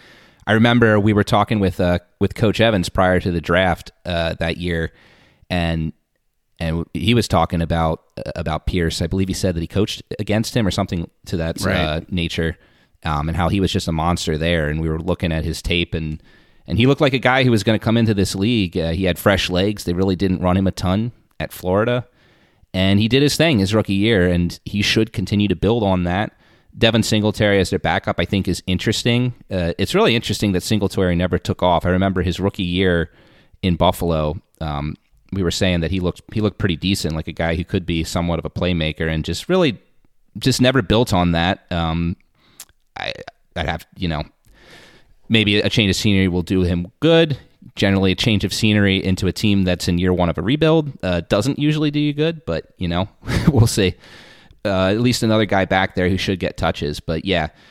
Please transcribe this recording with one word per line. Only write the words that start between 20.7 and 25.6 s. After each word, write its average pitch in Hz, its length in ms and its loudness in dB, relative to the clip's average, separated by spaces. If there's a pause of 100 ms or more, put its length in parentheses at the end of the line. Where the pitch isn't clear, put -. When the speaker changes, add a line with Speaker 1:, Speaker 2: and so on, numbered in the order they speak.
Speaker 1:
ton 101 400 -2 (300)
at 76 120 -8
Florida, 110 540 -2 (680)
and 95 280 2
he 110 80 2
did 131 140 4
his 143 140 2
thing 156 220 4
his 98 160 2
rookie 107 200 2
year, 98 340 2
and 87 360 0
he 101 160 -4
should 110 320 0
continue 104 360 0
to 92 80 -2
build 110 260 0